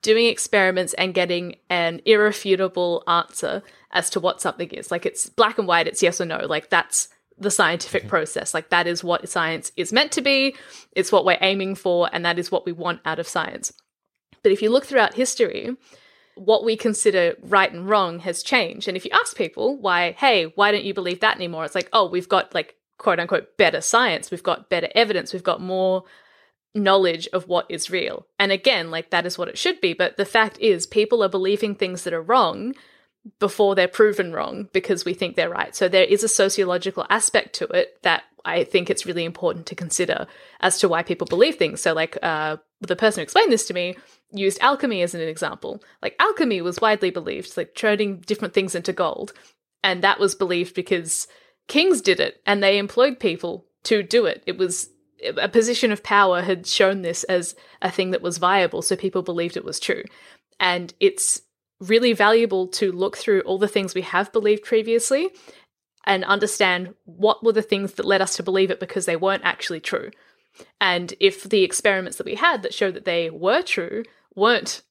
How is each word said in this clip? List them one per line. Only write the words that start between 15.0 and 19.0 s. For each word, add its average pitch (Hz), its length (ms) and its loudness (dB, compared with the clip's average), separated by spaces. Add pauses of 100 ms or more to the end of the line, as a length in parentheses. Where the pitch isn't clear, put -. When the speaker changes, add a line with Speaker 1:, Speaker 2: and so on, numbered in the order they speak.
Speaker 1:
history, 247 600 -2 (600)
what 202 280 2
we 220 140 0
consider 190 640 2
right 190 320 2
and 175 160 -10
wrong 185 300 2
has 175 240 -6
changed. 214 440 0
And 185 80 -4
if 185 100 -8